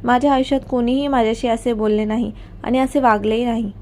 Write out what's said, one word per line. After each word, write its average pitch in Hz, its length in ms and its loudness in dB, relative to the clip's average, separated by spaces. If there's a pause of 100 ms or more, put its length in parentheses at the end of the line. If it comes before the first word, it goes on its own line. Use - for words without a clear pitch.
माझ्या 247 300 4
आयुष्यात 262 360 2
कोणीही 254 380 0
माझ्याशी 233 400 0
असे 233 260 0
बोलले 214 320 0
नाही 214 260 -2 (320)
आणि 247 160 0
असे 262 200 2
वागलेही 220 460 0
नाही. 226 260 -2 (100)